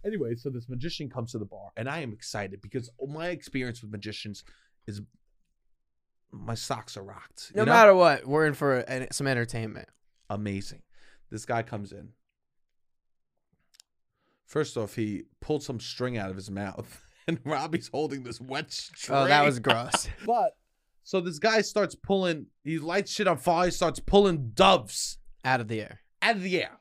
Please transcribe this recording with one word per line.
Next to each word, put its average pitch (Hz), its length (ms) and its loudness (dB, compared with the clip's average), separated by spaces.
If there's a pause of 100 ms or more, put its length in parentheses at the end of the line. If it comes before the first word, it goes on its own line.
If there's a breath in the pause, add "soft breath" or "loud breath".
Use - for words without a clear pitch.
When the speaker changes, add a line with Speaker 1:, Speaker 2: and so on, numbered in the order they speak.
Speaker 1:
Anyway, 156 300 -2
so 120 160 -8
this 120 180 -10
magician 131 420 -8
comes 120 220 -8
to 117 60 -6
the 104 60 -6
bar, 98 320 -16
and 117 120 -6
I 160 120 -6
am 123 120 -8
excited 101 500 -10
because 123 280 -8 (160)
my 156 220 -8
experience 123 540 -8
with 107 80 -16
magicians 104 540 -12 (420)
is 104 160 -10 (1300)
my 101 220 -8
socks - 420 -8
are 98 60 -14
rocked, - 520 -18
Speaker 2:
No 208 80 2
Speaker 1:
you 214 40 6
know? - 60 6
Speaker 2:
matter 214 220 12
what, 165 320 6
we're 156 200 4
in 143 80 2
for 135 260 2
an, 131 300 -6
some 143 160 -4
entertainment. 120 600 -4 (420)
Speaker 1:
Amazing. 101 520 -6 (480)
This 107 140 -12
guy 117 180 -2
comes 104 300 -10
in. 101 180 -18 (2250)
First - 300 -4
off, 107 200 -6
he 107 280 -4 (160)
pulled 151 220 -4
some 123 180 -8
string 123 380 -6
out 95 120 -6
of 95 60 -10
his 98 140 -14
mouth, 98 520 -10 (120)
<laughs> - 120 -14
and 175 180 -4
Robbie's 151 480 -4
holding 139 320 -6
this 117 160 -12
wet 139 320 -8
string. - 460 -4
Speaker 2:
Oh, 135 80 4
that 147 180 8
was 135 140 2
gross. 117 580 0
Speaker 1:
<laughs> - 100 -12
But, 165 300 2 (460)
so - 180 -2
this 170 180 -6
guy 220 240 2
starts 208 320 -2
pulling, 180 520 0 (180)
he 160 140 -4
lights 175 340 -2
shit 208 160 0
on 170 100 4
fire, 175 280 4
he 175 40 2
starts 165 300 0
pulling 175 540 4
doves - 640 4 (260)
Speaker 2:
Out 131 160 2
of 107 80 -8
the 110 120 -4
air. - 200 -14 (220)
Speaker 1:
out 214 140 2
of 185 60 -6
the 180 200 -2
air. - 180 -10